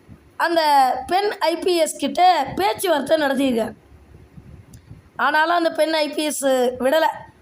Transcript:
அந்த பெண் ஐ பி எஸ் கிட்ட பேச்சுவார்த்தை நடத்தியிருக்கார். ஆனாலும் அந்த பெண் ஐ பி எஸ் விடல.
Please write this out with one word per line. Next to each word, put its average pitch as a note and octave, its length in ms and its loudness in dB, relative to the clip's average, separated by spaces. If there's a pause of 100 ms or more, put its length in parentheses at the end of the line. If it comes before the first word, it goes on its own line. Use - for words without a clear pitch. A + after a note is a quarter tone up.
(380)
அந்த D4 560 2 (140)
பெண் G4+ 320 0
ஐ E4 180 0
பி F4 180 0
எஸ் D4+ 220 0
கிட்ட D4+ 580 2
பேச்சுவார்த்தை E4 600 0
நடத்தியிருக்கார். C4 560 0 (1400)
ஆனாலும் D#4 400 0
அந்த E4 160 0
பெண் D#4+ 220 0
ஐ D4+ 160 0
பி D4+ 140 -4
எஸ் C#4+ 220 -4
விடல. C4 640 0 (340)